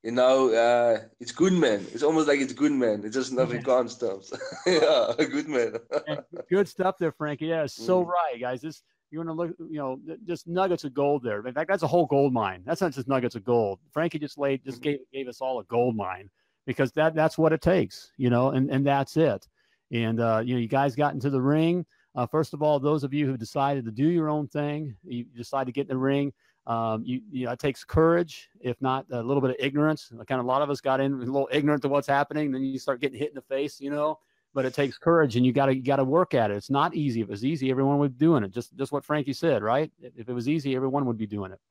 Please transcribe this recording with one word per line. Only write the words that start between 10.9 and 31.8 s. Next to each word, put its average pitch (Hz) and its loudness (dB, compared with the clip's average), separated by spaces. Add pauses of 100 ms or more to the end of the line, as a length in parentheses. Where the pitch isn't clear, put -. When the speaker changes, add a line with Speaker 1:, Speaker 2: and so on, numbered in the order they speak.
Speaker 2:
gold 143 2
there. 107 -4
In 127 -8
fact, 156 -4
that's 165 0
a 151 0
whole 165 4
gold 139 2
mine. 95 -2
That's 160 -4
not 165 0
just 127 -6
nuggets 127 0
of 101 -10
gold. 110 2 (120)
Frankie 160 -4
just 147 -10
laid, 139 -2
just 131 -12
Speaker 1:
Mm-hmm. - -18
Speaker 2:
gave, 147 -2 (120)
gave 135 -8
us 123 -12
all 131 -4
a 98 -10
gold 120 2
mine 95 -6 (360)
because 135 0
that, 156 4
that's 156 2
what 160 4
it 156 -2
takes, - 0
you 123 2
know, 120 4
and, 131 0
and 135 2
that's 139 0
it. 135 2 (440)
And, 113 0
uh, 113 4
you 127 -2
know, 123 0
you 117 -2
guys 135 0
got 147 0
into 143 -2
the 135 0
ring. 160 2 (300)
Uh, 123 0
first 156 -2
of 147 -6
all, 147 4
those 143 2
of 135 -4
you 147 0
who 135 -2
decided 139 -2
to 113 -6
do 127 0
your 165 2
own 151 -2
thing, 147 -6
you 120 -8 (120)
decide 127 -4
to 123 -6
get 139 -2
in 135 -4
the 131 -2
ring. 139 0 (320)
Um, 113 -2
you, 123 -6 (100)
you 127 -6
know, 120 -4
it 127 -8
takes 139 -4
courage, 165 2 (100)
if 123 -6
not 131 -2
a 120 -4
little 135 0
bit 127 0
of 123 -6
ignorance. 147 0 (160)
Kind 131 -2
of 123 -4
a - -2
lot 135 2
of 143 -2
us 135 -4
got 135 2
in 139 0
a 131 -4
little 131 -2
ignorant 147 2